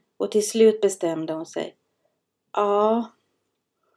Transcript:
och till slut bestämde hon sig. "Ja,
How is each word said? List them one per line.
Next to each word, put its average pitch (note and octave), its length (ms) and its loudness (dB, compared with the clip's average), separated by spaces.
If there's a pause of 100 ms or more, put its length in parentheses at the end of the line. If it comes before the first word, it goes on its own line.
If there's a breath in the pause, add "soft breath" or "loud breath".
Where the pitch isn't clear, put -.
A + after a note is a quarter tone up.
(180)
och G3+ 140 -4
till G#3 180 0
slut A3 320 4
bestämde E3 520 -2
hon D#3+ 120 -8
sig. - 300 -10 (760)
"Ja, G#3 600 0 (840)